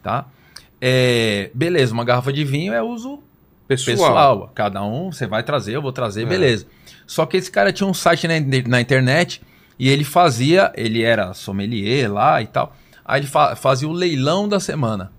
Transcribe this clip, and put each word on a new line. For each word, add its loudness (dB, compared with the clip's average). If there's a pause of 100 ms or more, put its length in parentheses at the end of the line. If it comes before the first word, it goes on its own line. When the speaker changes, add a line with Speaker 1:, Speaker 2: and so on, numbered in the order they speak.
Speaker 1:
tá? -4 (560)
É, 2
beleza, 0
uma -2
garrafa 0
de -2
vinho -4
é -2
uso -8 (480)
Speaker 2:
Pessoal. -2
Speaker 1:
pessoal. 4
Cada -4
um, -6
você -8
vai -4
trazer, -4
eu -4
vou -6
trazer, -4
Speaker 2:
É. -4
Speaker 1:
beleza. 0 (420)
Só -2
que -2
esse -4
cara 2
tinha -2
um -2
site 0
na, 0 (340)
na 2
internet 2 (380)
e 2
ele 4
fazia, 4
ele -2
era 2
sommelier -2
lá 2
e -6
tal. -4 (300)
Aí 0
ele -6
fa-, 0
fazia 0
o -4
leilão 0
da 0
semana. -4